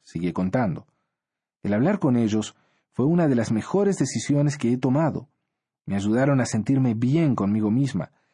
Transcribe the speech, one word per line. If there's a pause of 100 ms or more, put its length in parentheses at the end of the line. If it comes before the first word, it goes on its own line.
sigue
contando. (800)
El
hablar
con
ellos (360)
fue
una
de
las
mejores
decisiones
que
he
tomado. (580)
Me
ayudaron
a
sentirme
bien
conmigo
misma, (220)